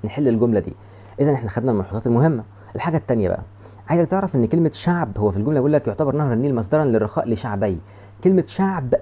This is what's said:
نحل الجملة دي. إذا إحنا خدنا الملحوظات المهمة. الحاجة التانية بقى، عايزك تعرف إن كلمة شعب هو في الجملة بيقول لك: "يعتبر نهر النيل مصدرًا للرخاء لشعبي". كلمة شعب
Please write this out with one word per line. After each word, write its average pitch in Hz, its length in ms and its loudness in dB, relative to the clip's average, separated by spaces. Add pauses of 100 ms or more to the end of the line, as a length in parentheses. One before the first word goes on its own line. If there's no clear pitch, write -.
نحل 135 240 -2
الجملة 113 320 2
دي. - 140 -8 (460)
إذا 143 140 4
إحنا 117 160 -2
خدنا 120 220 -2
الملحوظات 104 360 -2
المهمة. 120 360 2 (320)
الحاجة 165 220 -2
التانية 110 320 0
بقى، - 120 -4 (480)
عايزك 165 180 2
تعرف 190 280 -2
إن 120 100 4
كلمة 160 280 2
شعب 165 440 -2
هو 104 140 2
في 95 60 -2
الجملة 131 180 0
بيقول 143 180 2
لك: 143 140 2
"يعتبر 135 280 -2
نهر 143 180 0
النيل 131 220 0
مصدرًا 143 300 0
للرخاء 113 440 0
لشعبي". 104 480 -2 (460)
كلمة 185 240 4
شعب 185 540 -2